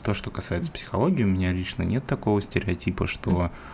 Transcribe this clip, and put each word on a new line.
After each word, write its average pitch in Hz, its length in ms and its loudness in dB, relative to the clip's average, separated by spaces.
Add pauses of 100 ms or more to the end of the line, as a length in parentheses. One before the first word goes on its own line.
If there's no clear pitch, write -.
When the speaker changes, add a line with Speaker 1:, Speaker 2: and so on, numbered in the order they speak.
Speaker 1:
то, 104 120 0
что - 160 -6
касается - 420 -2
психологии, 131 520 2
у - 40 4
меня 92 240 4
лично 90 300 -2
нет 95 240 0
такого 110 340 2
стереотипа, - 640 0
что, - 240 -2
Speaker 2:
Мгм. 87 200 2 (240)